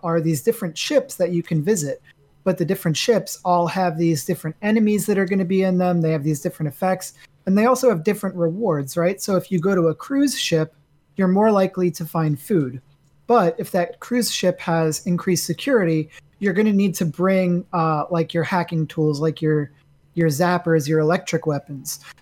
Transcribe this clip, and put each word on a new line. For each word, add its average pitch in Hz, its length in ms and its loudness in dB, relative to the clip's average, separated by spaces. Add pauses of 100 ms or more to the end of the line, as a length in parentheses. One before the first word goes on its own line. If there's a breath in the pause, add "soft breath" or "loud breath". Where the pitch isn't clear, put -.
are 170 180 0
these 160 220 -2
different 202 360 -2
ships 277 380 -2
that 175 140 0
you 170 120 -2
can 156 200 -2
visit, 156 380 -2 (440 soft breath)
but 185 120 0
the 170 80 -2
different 170 320 -2
ships - 480 0
all 175 220 2
have 175 320 -2
these 165 260 0
different 160 380 -6
enemies 208 440 2
that 202 120 2
are 196 80 2
gonna 190 180 0
be 190 180 2
in 185 140 2
them. 180 240 2
They 160 100 2
have 151 140 -2
these 151 160 0
different 165 280 -4
effects, 185 440 -4 (320 loud breath)
and 190 120 2
they 220 100 4
also 254 240 4
have 165 120 -2
different 196 340 -2
rewards, 170 600 -2
right? 180 240 0
So 196 160 -2
if 175 160 -2
you 185 60 2
go 196 160 2
to 165 140 4
a 156 60 0
cruise 277 440 -2
ship, 160 360 -2 (420)
you're 190 120 2
more 208 240 4
likely 185 380 2
to 160 160 -10
find 156 340 -2
food. 131 400 -2 (460)
But 196 320 4
if 196 120 -8
that 175 300 -2
cruise 240 300 -2
ship 180 300 -2
has 160 460 -2
increased 175 380 0
security, 165 680 0 (300 loud breath)
you're 196 120 0
gonna 214 200 2
need 196 240 2
to 180 100 -2
bring, 180 640 0
uh, 160 380 0
like, 165 240 -2
your 165 80 2
hacking 165 460 -2
tools, 151 320 0
like 160 200 -2
your, 151 300 0 (440 soft breath)
your 170 140 2
zappers, 165 600 2
your 156 100 2
electric 160 480 0
weapons. 143 540 -6 (220 loud breath)